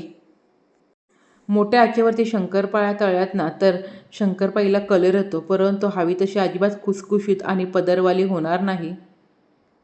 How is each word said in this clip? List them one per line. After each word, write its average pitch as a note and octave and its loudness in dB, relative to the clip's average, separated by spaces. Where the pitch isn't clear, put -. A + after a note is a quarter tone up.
मोठ्या G#3 4
आचेवरती A3+ 2
शंकरपाळ्या G3+ 0
तळल्यात F#3+ 0
ना, E3 -2
तर F#3+ 4
शंकरपाळीला G3 0
कलर F#3+ 2
येतो, G3 -2
परंतु G3 0
हवी F3 0
तशी G3 0
अजिबात F#3 0
खुसखुशीत G3+ -2
आणि F#3 -2
पदरवाली F#3 2
होणार F3+ -2
नाही. F3+ -4